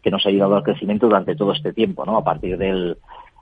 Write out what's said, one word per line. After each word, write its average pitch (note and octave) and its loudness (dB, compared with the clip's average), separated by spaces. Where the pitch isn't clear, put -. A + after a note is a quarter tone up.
que A2 2
nos G2 0
ha G2+ 0
ayudado G2 4
al G2+ 2
crecimiento G#2 0
durante F#2+ 2
todo G2 0
este D#2 -6
tiempo, F#2+ -2
¿no? A2 0
A G#2 0
partir F2 -2
del, F#2 -2